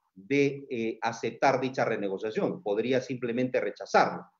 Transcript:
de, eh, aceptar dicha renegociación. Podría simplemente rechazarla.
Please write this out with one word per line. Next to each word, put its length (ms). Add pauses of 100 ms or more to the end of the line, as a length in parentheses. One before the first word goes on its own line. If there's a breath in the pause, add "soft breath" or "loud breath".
(140)
de, 560
eh, 320
aceptar 580
dicha 240
renegociación. 800
Podría 400
simplemente 580
rechazarla. 800